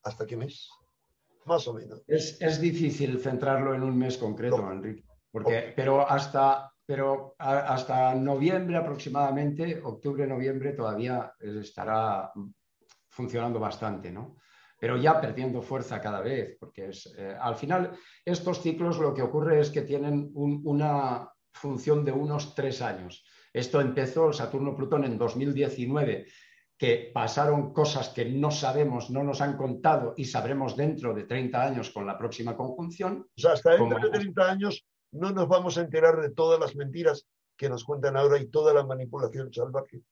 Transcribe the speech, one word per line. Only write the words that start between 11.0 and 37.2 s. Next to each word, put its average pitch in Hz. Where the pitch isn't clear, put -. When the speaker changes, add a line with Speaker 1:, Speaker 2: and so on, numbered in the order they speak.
Speaker 2:
estará 107
funcionando 120
bastante, 101
¿no? 104
Pero 123
ya 156
perdiendo 123
fuerza 117
cada 101
vez, 117
porque 98
es, -
eh, 98
al 120
final 180
estos 175
ciclos 165
lo 147
que 135
ocurre 151
es 147
que 147
tienen 143
un-, 147
una 143
función 147
de 135
unos 147
tres 135
años. 92
Esto 123
empezó 139
Saturno-Plutón 139
en 117
dos 117
mil 139
diecinueve, 131
que 117
pasaron 143
cosas 147
que 120
no 139
sabemos, 131
no 139
nos 143
han 143
contado 135
y 131
sabremos 123
dentro 127
de 104
treinta 127
años 123
con 101
la 98
próxima 117
conjunción. 170
Speaker 1:
O -
sea, 160
hasta 165
dentro 226
Speaker 2:
Como 220
Speaker 1:
de 214
treinta 190
años 196
no 180
nos 185
vamos 180
a 175
enterar 160
de 147
todas 165
las 147
mentiras 143